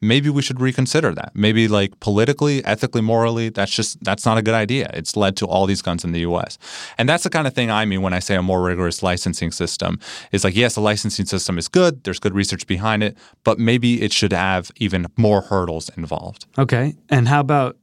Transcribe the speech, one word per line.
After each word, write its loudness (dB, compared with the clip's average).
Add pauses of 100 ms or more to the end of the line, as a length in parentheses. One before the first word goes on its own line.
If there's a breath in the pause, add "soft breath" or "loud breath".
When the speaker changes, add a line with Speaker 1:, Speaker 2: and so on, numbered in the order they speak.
Speaker 1:
Maybe 2
we 2
should -4
reconsider 0
that. -10
Maybe, 4
like, 2
politically, 2
ethically, -2
morally, 2
that's -2
just, -4
that's -2
not 4
a 0
good 2
idea. 0
It's -6
led 2
to -2
all 2
these 0
guns -4
in -4
the -2
U -2
S. -8 (420 loud breath)
And 2
that's 0
the -2
kind 0
of -4
thing 0
I 0
mean -2
when 0
I -2
say -2
a 0
more 2
rigorous -2
licensing -2
system. -4 (340 loud breath)
It's 0
like, 2
yes, 2
the -4
licensing -2
system -4
is -6
good. 2
There's -6
good -2
research -2
behind 0
it, -4 (260 loud breath)
but 2
maybe 2
it 0
should 0
have 0
even -2 (100)
more 4
hurdles -2
involved. -8 (140)
Speaker 2:
Okay. 0 (140)
And 4
how 4
about 0